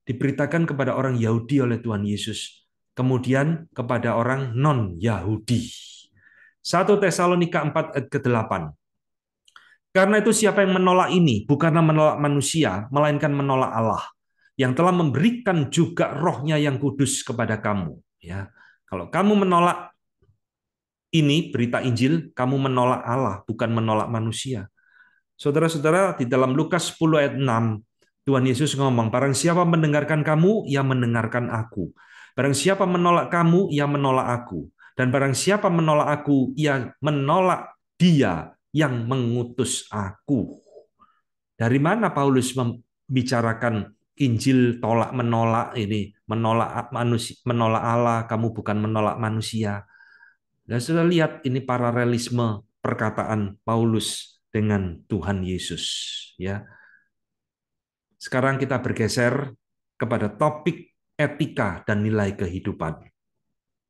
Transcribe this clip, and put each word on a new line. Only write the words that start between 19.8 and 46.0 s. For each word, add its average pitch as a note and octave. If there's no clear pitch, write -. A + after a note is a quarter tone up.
ini, D#3
berita A#2+
Injil, C3
kamu C3+
menolak B2+
Allah, A#2+
bukan A2+
menolak A2
manusia. A2+
Saudara-saudara, D#3+
di C3
dalam C3
Lukas E3
sepuluh D#3+
ayat C#3
enam, A2+
Tuhan C3+
Yesus C3
ngomong, B2
"Barang B2+
siapa E3+
mendengarkan D#3
kamu, D#3
ia C#3
mendengarkan A#2+
aku. A2+
Barang C#3
siapa G3
menolak F3
kamu, E3+
ia C#3+
menolak C3
aku. D#2
Dan B2+
barang C3+
siapa G3
menolak D#3
aku, C#3
ia C#3
menolak D#3
dia A#2
yang B2+
mengutus A#2+
aku." G#2
Dari A#2
mana F#3
Paulus C3+
membicarakan A#2+
Injil B2
tolak-menolak A#2
ini, G#2